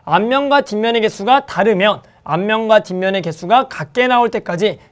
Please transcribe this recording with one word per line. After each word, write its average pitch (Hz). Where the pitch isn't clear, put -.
앞면과 262
뒷면의 226
개수가 240
다르면 202
앞면과 214
뒷면의 190
개수가 180
같게 247
나올 240
때까지 185